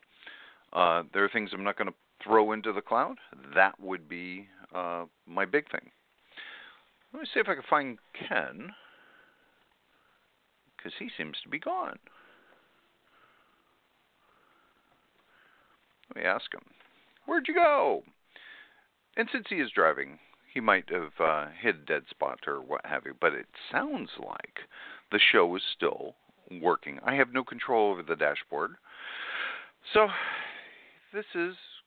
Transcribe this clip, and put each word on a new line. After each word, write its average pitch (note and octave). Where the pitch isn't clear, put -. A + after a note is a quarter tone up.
uh, E2+
there G2
are G2+
things G#2
I'm G2
not G2+
gonna G2
throw G#2+
into G#2+
the G2
cloud. C3+
That F#2+
would F#2
be, F2+
uh, F2
my F#2
big C#3+
thing. -
Let C#4+
me D#4
see -
if G#3+
I F3+
can C3+
find C#3
Ken, G2+
'cause -
he -
seems D2+
to -
be D3
gone. F4+
Let -
me -
ask -
him, -
"Where'd D4+
you D#4
go?" D4
And A3+
since A3
he F#3
is B2
driving, D2
he -
might G2+
have, E2+
uh, D#2
hit F#2
a D#2+
dead D2
spot C2+
or C#2+
what C2
have C#2
you, C#2
but D#2
it C2+
sounds B3+
like -
the G2+
show F2+
is F#2+
still -
working. D#2+
I C3
have C3
no C3
control A2+
over F2
the D#2+
dashboard. D2
So, G#3+
this G#3
is F3